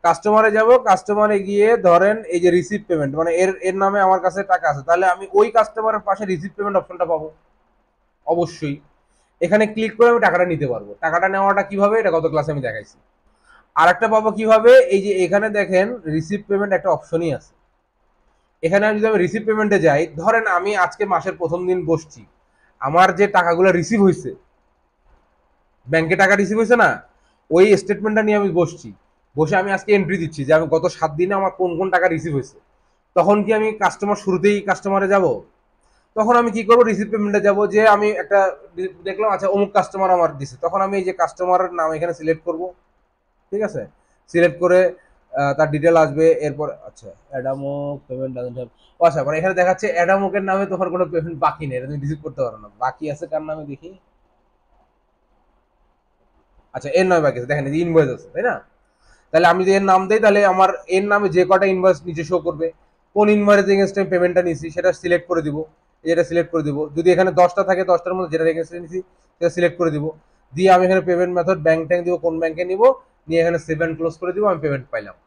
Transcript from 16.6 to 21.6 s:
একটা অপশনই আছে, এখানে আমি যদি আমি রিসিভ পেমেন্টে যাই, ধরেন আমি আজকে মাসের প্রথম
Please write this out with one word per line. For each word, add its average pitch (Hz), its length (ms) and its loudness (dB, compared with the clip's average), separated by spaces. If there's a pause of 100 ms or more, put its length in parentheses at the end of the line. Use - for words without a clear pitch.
একটা 185 160 -2
অপশনই 165 440 -4
আছে, - 200 -12 (1120)
এখানে 202 240 2
আমি 214 120 0
যদি 214 80 0
আমি 214 100 0
রিসিভ 185 280 -2
পেমেন্টে 214 340 0
যাই, 156 280 2
ধরেন 214 400 -2
আমি 190 280 -2
আজকে 185 300 -2
মাসের 175 320 -4
প্রথম 175 300 -4